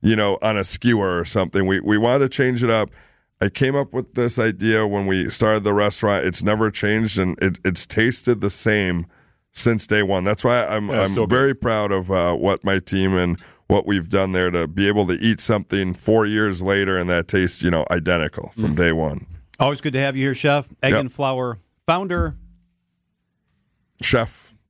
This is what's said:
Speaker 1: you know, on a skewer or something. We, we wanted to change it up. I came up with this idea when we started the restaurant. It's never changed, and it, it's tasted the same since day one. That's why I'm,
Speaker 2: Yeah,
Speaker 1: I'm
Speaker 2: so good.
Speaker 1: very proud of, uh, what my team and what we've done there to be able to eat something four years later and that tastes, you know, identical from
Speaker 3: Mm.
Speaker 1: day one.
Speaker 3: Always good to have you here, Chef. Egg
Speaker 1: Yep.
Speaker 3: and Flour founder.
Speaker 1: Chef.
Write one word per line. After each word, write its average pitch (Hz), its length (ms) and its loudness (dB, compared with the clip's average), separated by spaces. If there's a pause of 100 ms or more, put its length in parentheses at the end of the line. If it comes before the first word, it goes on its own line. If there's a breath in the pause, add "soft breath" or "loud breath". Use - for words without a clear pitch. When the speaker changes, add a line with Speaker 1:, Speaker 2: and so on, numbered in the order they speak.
Speaker 1:
you 110 140 4
know, 101 260 2
on 110 140 2
a 98 80 -2
skewer 98 540 0
or 85 60 -2
something. 95 420 -2
We, 95 140 0
we 107 180 0
wanted 120 220 2
to 135 80 2
change 127 340 0
it 123 80 0
up. 110 200 0 (500 soft breath)
I 101 80 0
came 135 260 0
up 139 180 -2
with 127 220 -8
this 120 240 0
idea 110 480 0
when 101 200 -2
we 95 240 0
started 107 340 2
the 104 100 2
restaurant. 101 520 2
It's 90 160 -2
never 107 280 0
changed, 107 480 0
and 92 240 0
it, 92 220 0
it's 92 220 -2
tasted 117 540 0
the 98 100 -2
same 92 560 0 (460 soft breath)
since 113 340 0
day 107 160 2
one. 95 220 0
That's 104 200 0
why 120 220 2
I'm, 104 240 -4
Speaker 2:
Yeah, 110 120 0
Speaker 1:
I'm 98 60 2
Speaker 2:
so 98 180 0
good. 90 40 -2
Speaker 1:
very 131 240 2
proud 107 380 -2
of, 92 180 -2
uh, 87 240 2
what 87 280 0
my 98 160 0
team 95 380 0
and 87 220 0 (300 loud breath)
what 98 180 2
we've 95 220 0
done 95 240 0
there 90 180 0
to 85 180 -2
be 98 180 0
able 104 200 2
to 90 80 0
eat 110 260 0
something 98 540 0
four 107 320 2
years 104 360 -2
later 98 360 0
and 87 100 -2
that 87 180 0
tastes, 92 360 0
you 87 80 2
know, 80 200 0
identical 85 640 -2
from 107 200 -2
Speaker 3:
Mm. - 20 -4
Speaker 1:
day 85 160 2
one. 78 280 -2 (380)
Speaker 3:
Always 135 220 0
good 143 140 -6
to 131 60 0
have 139 140 -2
you 135 100 -2
here, 135 100 0
Chef. 143 340 0 (140)
Egg 135 100 2
Speaker 1:
Yep. 110 80 2
Speaker 3:
and 131 120 -6
Flour 127 460 -4 (280)
founder. 170 480 0 (1700)
Speaker 1:
Chef. - 500 -2 (180)